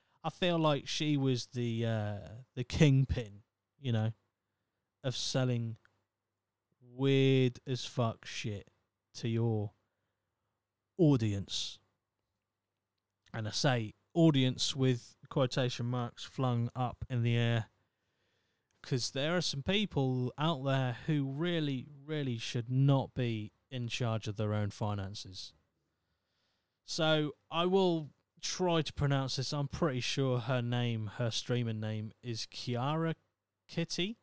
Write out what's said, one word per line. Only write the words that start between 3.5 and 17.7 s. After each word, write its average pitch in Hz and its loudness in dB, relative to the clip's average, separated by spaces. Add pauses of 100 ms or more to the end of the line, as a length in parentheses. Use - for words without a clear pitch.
you 135 -4
know, 110 0 (920)
of 127 -4
selling 120 -2 (1200)
weird 135 6
as 127 -4
fuck - -2
shit - -8 (460)
to - -6
your 113 0 (1200)
audience. 117 2 (1500)
And 110 -6
I - -6
say 120 0 (200)
audience 143 4
with 131 0 (120)
quotation 127 0
marks 123 -4
flung 120 0
up - -4
in 120 0
the 117 2
air 117 0 (1160)